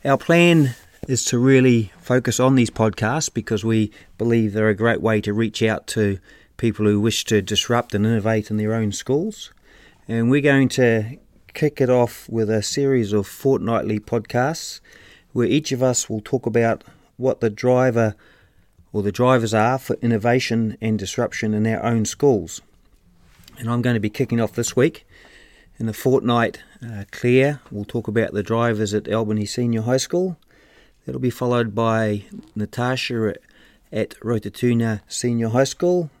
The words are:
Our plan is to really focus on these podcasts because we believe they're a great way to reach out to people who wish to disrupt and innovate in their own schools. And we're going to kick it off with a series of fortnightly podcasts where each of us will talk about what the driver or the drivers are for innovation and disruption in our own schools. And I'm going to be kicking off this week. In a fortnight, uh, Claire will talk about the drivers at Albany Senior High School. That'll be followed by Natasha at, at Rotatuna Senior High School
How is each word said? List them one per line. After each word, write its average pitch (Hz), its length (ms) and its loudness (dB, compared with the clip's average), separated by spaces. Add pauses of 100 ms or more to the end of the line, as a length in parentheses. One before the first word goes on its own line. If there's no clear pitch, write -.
Our 135 160 0
plan 165 560 4 (320)
is 127 180 -2
to 120 140 0
really 127 580 4
focus 127 420 -2
on 131 140 4
these 123 160 4
podcasts 113 640 -2
because 107 320 -4
we 110 240 2 (300)
believe 113 340 2
they're 107 160 2
a 104 60 2
great 113 260 0
way 110 200 2
to 104 120 -4
reach 110 300 -2
out 110 240 -2
to 101 320 0 (380)
people 107 280 -2
who 104 160 4
wish 110 240 -2
to 107 160 2
disrupt 104 540 -2
and 101 100 2
innovate 110 460 0
in 107 60 -2
their 107 180 -2
own 110 160 -2
schools. 160 600 -4 (560)
And 117 220 0
we're 143 120 4
going 139 280 4
to 117 480 2 (380)
kick 147 260 -2
it 127 80 2
off 123 400 0
with 110 220 -2
a 110 100 0
series 127 520 0
of 104 120 0
fortnightly 113 760 -2
podcasts 120 800 -4 (540)
where 120 140 0
each 151 240 0
of 123 100 -2
us 127 260 0
will 107 140 -6
talk - 240 -4
about 113 380 0 (340)
what 127 220 -2
the 117 100 0
driver 120 680 2 (800)
or 107 80 -2
the 104 100 -2
drivers 117 440 2
are 120 240 2
for - 240 -4
innovation 123 760 0
and 110 180 -2
disruption - 560 -4
in 107 100 0
our 110 180 -2
own 113 220 0
schools. 104 560 0 (960)
And 113 140 -4
I'm 120 100 0
going 120 140 2
to 110 40 0
be 104 120 -4
kicking 117 280 -2
off 113 140 -2
this - 220 -4
week. 151 320 0 (680)
In 113 120 -4
a 107 40 -6
fortnight, 120 680 0 (200)
uh, 113 300 -12
Claire 131 480 2 (100)
will 104 140 -8
talk 113 240 -6
about 110 240 0
the 104 100 -2
drivers 110 520 0
at 104 180 -2
Albany 107 340 -2
Senior 117 360 -2
High 123 160 0
School. 175 400 -2 (680)
That'll 131 140 -8
be 127 100 0
followed 120 460 -2
by 110 480 0 (320)
Natasha 120 760 -4
at, - 60 -8 (540)
at - 300 -6
Rotatuna 113 880 -2
Senior 117 400 -4
High 127 160 2
School 175 440 -2 (120)